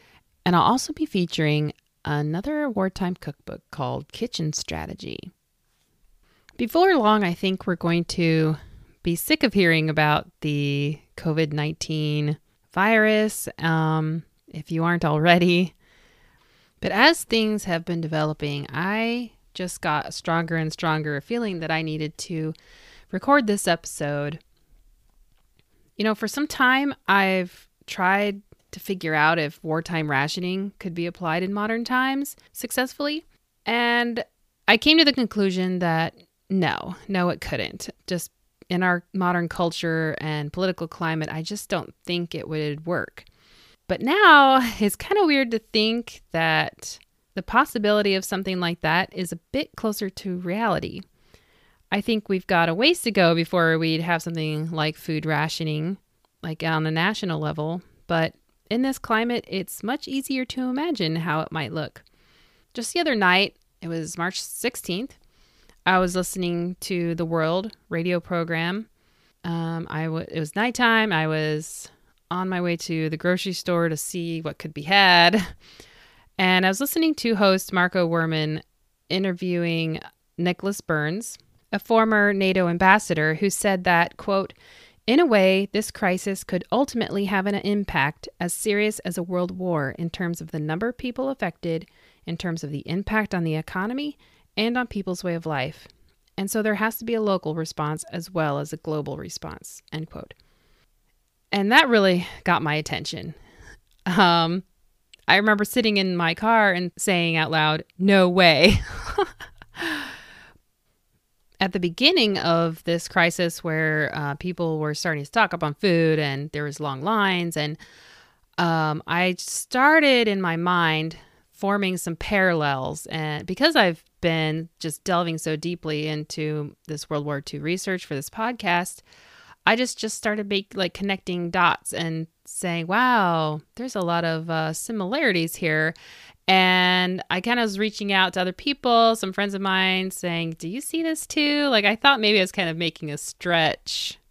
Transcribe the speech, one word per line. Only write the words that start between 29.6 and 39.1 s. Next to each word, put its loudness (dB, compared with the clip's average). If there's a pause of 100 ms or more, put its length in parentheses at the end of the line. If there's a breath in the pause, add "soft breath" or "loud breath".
wartime -2
rationing -2
could -8
be -4
applied -4
in -4
modern -4
times -2 (180 soft breath)
successfully. -4 (400)
And 0 (420)
I 6
came 6
to 8
the 4
conclusion 0
that 0 (340)
no, -2 (140)
no, 0
it -4
couldn't. -8 (160)
Just -8 (400)
in 0
our 0